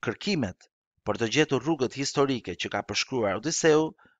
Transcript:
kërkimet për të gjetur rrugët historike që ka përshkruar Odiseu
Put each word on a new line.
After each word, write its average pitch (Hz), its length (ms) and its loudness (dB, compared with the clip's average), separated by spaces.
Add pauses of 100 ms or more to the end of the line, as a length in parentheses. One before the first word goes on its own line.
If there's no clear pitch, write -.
kërkimet 120 680 -2 (360)
për 101 140 -2
të 113 140 0
gjetur 135 300 2
rrugët 131 360 -2
historike 139 560 0
që - 180 -6
ka 101 100 -2
përshkruar 104 560 -2
Odiseu 156 520 2 (280)